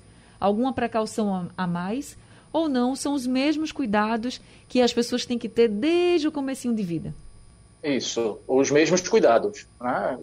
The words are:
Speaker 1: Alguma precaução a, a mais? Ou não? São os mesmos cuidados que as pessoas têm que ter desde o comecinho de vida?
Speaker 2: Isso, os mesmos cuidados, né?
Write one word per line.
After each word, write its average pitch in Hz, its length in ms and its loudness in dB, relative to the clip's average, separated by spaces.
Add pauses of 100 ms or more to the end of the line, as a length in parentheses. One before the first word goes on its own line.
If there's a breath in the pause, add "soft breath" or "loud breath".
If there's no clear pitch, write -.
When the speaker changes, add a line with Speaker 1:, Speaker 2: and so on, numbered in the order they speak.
(400 soft breath)
Speaker 1:
Alguma 220 320 2
precaução 220 640 -2
a, 175 300 -6
a - 20 -2
mais? 180 500 -4 (340 soft breath)
Ou 320 160 0
não? 254 300 0
São 285 160 -2
os 254 140 -2
mesmos 294 460 0
cuidados 220 680 -2 (280 soft breath)
que 247 120 2
as 240 120 4
pessoas 233 340 -2
têm 240 120 -4
que 226 120 -8
ter 233 180 4
desde 320 600 2
o 302 40 -2
comecinho 269 420 -4
de 214 80 -2
vida? 160 320 -6 (680)
Speaker 2:
Isso, 117 640 -2
os 131 240 2
mesmos 160 360 4
cuidados, 117 600 2 (120)
né? 135 440 -4